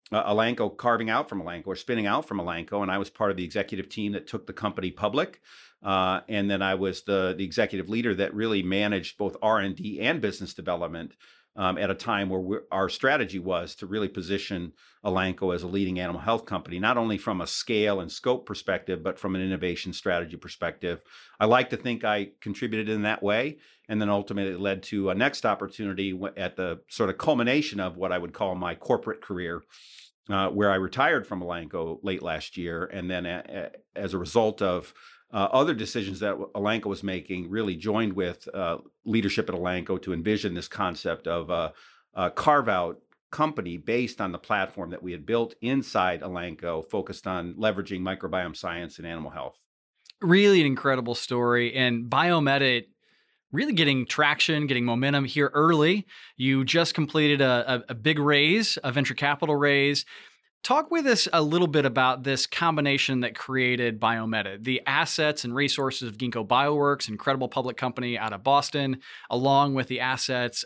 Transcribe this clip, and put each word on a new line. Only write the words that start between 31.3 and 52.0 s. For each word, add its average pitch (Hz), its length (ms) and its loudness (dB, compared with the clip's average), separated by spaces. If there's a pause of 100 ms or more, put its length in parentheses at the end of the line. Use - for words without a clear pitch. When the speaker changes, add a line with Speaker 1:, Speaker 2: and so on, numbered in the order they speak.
Speaker 1:
Elanco 85 640 -6
late 95 180 -2
last 78 340 -6
year, 85 300 -4
and 90 240 -8
then 90 160 -4
a-, 87 460 -8 (240)
a-, - 40 -10
as 95 140 -4
a 95 60 -2
result 107 420 2
of, 90 320 0 (400)
uh, 98 180 2
other 143 220 4
decisions 107 480 -6
that 101 160 0 (180)
Elanco 104 300 0
was 98 180 -4
making, 90 460 -6
really 101 260 -2
joined 104 380 0
with, 90 400 -4
uh, 87 240 -2 (260)
leadership 107 460 0
at 92 60 -2
Elanco 90 460 -2
to 92 120 -4
envision 98 400 0
this 85 160 -8
concept 87 580 -4
of 82 220 -2
a, 85 240 -2 (400)
a 90 180 0
carve-out 104 720 2 (280)
company 113 460 -4
based 113 460 -2
on 95 100 -4
the 85 60 -8
platform 95 520 -4
that 87 140 -12
we 90 80 -8
had 78 140 -10
built 117 340 0
inside 107 640 0
Elanco, 85 680 -6
focused 98 380 -6
on 87 280 -4
leveraging 101 440 -2
microbiome 92 560 -4
science 85 440 -8
and 82 60 -12
animal 82 240 -8
health. 67 280 -12 (640)
Speaker 2:
Really 196 400 8
an 151 40 6
incredible 127 480 0
story, 120 640 2
and 120 340 0